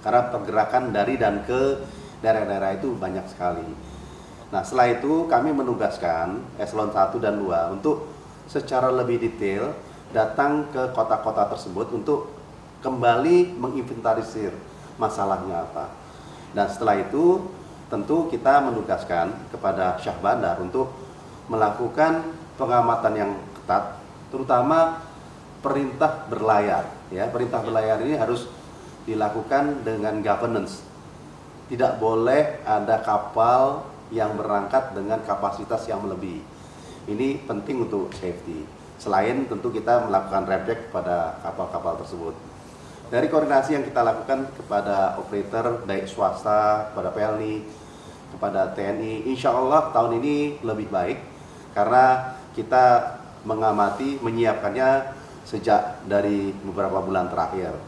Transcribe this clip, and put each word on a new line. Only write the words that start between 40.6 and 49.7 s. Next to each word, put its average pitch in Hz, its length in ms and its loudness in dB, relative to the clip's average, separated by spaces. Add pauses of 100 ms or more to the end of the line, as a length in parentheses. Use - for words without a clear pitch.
cek - 240 -4
kepada 87 480 -2
kapal-kapal 85 640 -4
tersebut. 82 320 -8 (720)
Dari 131 240 2
koordinasi 143 400 4
yang 135 160 0
kita 120 160 2
lakukan 131 480 0
kepada 98 640 0
operator, 113 720 -2
baik 98 240 -4
swasta, 107 800 2
kepada 92 240 -4
P - 80 -4
L 107 160 -2
N 107 40 -4
I, 107 120 -4 (760)
kepada 95 400 0
T - 80 -8
N 101 240 -2
I, 110 100 -4 (160)
insya 131 220 2
Allah 131 400 4